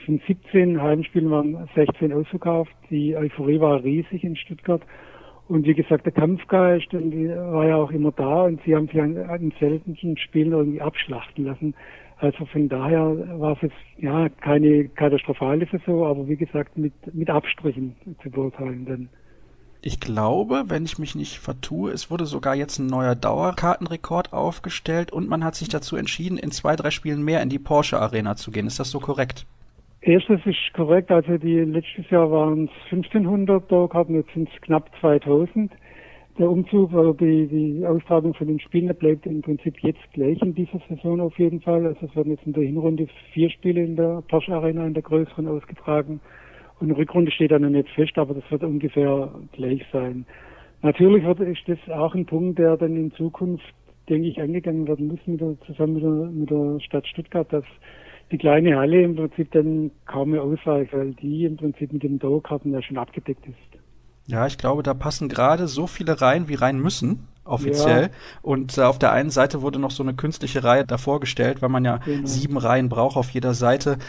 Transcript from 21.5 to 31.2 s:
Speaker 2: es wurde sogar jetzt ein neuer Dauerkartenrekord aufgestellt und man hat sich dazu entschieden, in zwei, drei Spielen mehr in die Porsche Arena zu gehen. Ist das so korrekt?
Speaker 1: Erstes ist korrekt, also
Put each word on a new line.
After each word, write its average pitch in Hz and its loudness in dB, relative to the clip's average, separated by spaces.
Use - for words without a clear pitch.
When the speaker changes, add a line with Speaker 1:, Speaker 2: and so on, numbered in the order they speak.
Speaker 2:
es - -10
wurde 170 -4
sogar 139 -4
jetzt 139 -6
ein 135 -4
neuer 127 0
Dauerkartenrekord 170 -2
aufgestellt 170 -4
und - -4
man 160 -2
hat 160 -4
sich - -8
dazu 156 -6
entschieden, 170 -4
in 147 -8
zwei, 151 0
drei 151 -2
Spielen 147 -4
mehr 160 2
in 127 -2
die 139 -2
Porsche - 2
Arena 107 -2
zu - -12
gehen. 107 -4
Ist 113 -8
das 127 -6
so 139 -6
korrekt? 135 -4
Speaker 1:
Erstes 185 4
ist - -4
korrekt, 175 2
also 170 4